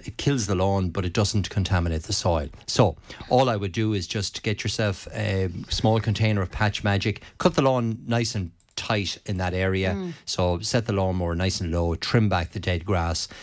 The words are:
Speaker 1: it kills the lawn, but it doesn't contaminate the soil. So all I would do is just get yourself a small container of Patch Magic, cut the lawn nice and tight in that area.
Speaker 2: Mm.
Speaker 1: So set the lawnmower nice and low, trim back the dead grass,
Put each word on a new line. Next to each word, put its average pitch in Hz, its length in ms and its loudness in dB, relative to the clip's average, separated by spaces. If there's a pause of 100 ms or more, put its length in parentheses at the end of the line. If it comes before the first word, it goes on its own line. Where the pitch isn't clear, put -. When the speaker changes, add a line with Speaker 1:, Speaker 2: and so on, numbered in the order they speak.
Speaker 1:
it - 120 -12
kills 127 300 0
the 98 80 0
lawn, 95 340 2
but 87 160 -4
it 87 80 -4
doesn't 101 380 2
contaminate 85 520 0
the - 100 -6
soil. 80 360 0 (160)
So 98 320 2 (320)
all 127 200 4
I 113 80 0
would 98 140 -4
do 110 220 0
is 95 140 -2
just - 340 -6
get 107 220 -4
yourself 101 500 -2
a 98 360 -2 (200)
small 113 300 2
container 107 420 2
of 90 100 -4
Patch - 320 -2
Magic, 101 380 0 (160)
cut 170 180 2
the 156 60 4
lawn 120 460 2
nice 117 260 -2
and 90 180 -4 (240)
tight 104 500 -4
in 98 120 -4
that 90 160 -2
area. 95 400 0
Speaker 2:
Mm. 180 200 4 (120)
Speaker 1:
So 90 340 2
set 110 260 0
the 113 80 0
lawnmower 92 420 2
nice 92 260 0
and 85 100 -2
low, 85 240 2
trim 107 320 2
back 87 240 0
the - 80 -8
dead 85 260 -2
grass, 85 440 0 (140)